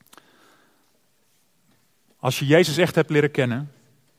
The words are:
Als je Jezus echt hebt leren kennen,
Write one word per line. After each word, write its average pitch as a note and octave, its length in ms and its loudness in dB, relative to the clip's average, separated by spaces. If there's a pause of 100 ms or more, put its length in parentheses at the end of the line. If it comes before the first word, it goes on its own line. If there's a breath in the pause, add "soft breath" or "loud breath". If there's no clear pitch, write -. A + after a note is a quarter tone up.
(2250 soft breath)
Als B2+ 200 -4
je C#3+ 60 -6
Jezus D#3 320 2
echt E3+ 180 0
hebt D#3+ 140 0
leren D3 220 0
kennen, C3+ 400 -4 (480)